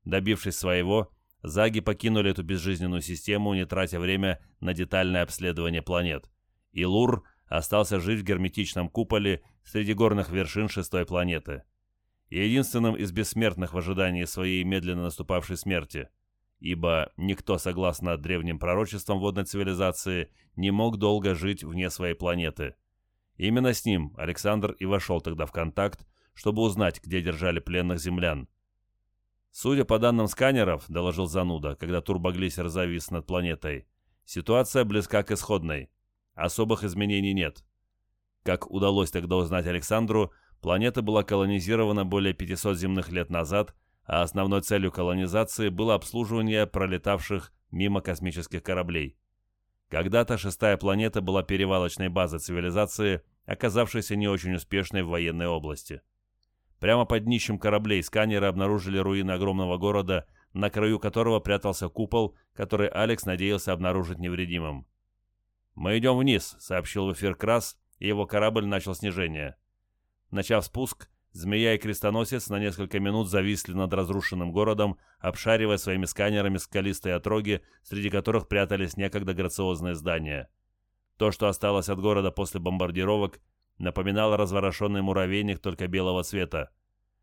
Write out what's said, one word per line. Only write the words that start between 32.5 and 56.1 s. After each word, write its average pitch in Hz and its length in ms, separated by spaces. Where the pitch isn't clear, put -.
завис 85 420
над 82 160
планетой, 82 600
«ситуация 120 600
близка 104 380
к - 80
исходной. 80 600
Особых 107 500
изменений 98 480
нет». 87 320
Как - 260
удалось 98 400
тогда 87 260
узнать 87 300
Александру, 107 680
планета 110 420
была 107 220
колонизирована 101 800
более 95 300
пятисот 92 440
земных 92 320
лет 87 200
назад, 85 440
а 85 180
основной 98 400
целью 95 300
колонизации 104 760
было 104 260
обслуживание 110 720
пролетавших 95 840
мимо 98 300
космических 85 600
кораблей. 87 560
Когда-то 101 500
шестая 98 380
планета 101 440
была 92 220
перевалочной 95 640
базой 85 300
цивилизации, 90 840
оказавшейся 107 720
не 104 120
очень 92 260
успешной 95 480
в 85 60
военной 85 380
области. 76 560